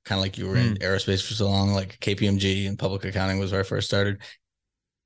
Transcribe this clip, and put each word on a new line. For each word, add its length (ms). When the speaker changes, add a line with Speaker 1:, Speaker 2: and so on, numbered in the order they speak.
Speaker 1:
Kinda 160
like 180
you 100
were 100
in 180
Speaker 2:
Hmm. 80
Speaker 1:
aerospace 420
for 80
so 140
long, 240
like, 300
K 140
P 120
M 120
G 260
and 120
public 280
accounting 340
was 120
where 100
I 20
first 240
started. 340